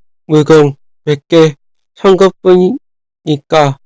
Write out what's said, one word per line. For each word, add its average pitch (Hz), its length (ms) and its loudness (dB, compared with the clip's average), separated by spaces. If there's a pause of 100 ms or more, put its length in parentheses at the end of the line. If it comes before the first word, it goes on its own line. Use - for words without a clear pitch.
(260)
물건 151 500 0 (280)
몇 147 240 -6
개 160 260 0 (460)
산 190 160 0
것뿐이니까. 180 1700 -4